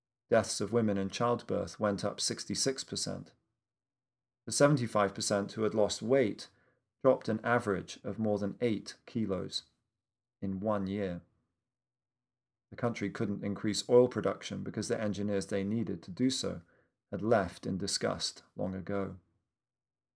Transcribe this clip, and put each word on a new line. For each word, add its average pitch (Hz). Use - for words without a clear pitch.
Deaths 113
of 98
women 107
in 98
childbirth 117
went 104
up -
sixty-six -
percent. -
The 113
seventy-five 120
percent 101
who 110
had 104
lost 104
weight 113
dropped 131
an 110
average 107
of 107
more 107
than 98
eight 113
kilos 95
in 95
one 101
year. 95
The 110
country 110
couldn't 101
increase 101
oil 123
production 98
because 101
the 113
engineers 101
they 101
needed 104
to -
do 131
so 92
had 98
left 101
in 101
disgust 95
long 95
ago. 95